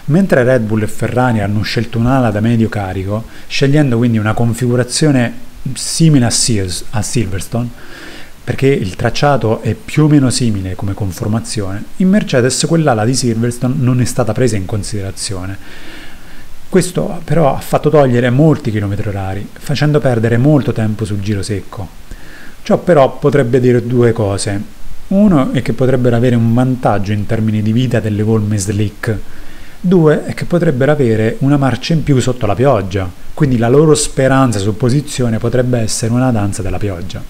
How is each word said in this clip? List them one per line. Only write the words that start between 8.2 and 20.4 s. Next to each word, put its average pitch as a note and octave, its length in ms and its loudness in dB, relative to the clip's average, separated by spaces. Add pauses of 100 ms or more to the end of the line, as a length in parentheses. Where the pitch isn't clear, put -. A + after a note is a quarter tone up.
perché C3 220 0
il C3+ 280 0
tracciato A#2 680 0
è A2 100 0
più - 320 0
o D#3 40 6
meno C#3 200 4
simile G2 460 -2
come G2+ 180 -4
conformazione, G#2 920 -4 (140)
in F#3 140 2
Mercedes D3 580 2
quell'ala C#3 380 2
di C3+ 80 2
Silverstone A#2+ 640 0
non B2 240 2
è - 20 2
stata A2 300 0
presa B2 220 0
in F#2+ 100 -4
considerazione. G2 1300 -6 (760)
Questo F3 560 0
però D3 320 2
ha - 60 -6
fatto - 280 0
togliere B2+ 420 4
molti C3 420 2
chilometri G#2 360 -2
orari, G2 440 -6
facendo D3 480 0
perdere A#2 380 2
molto C3 340 4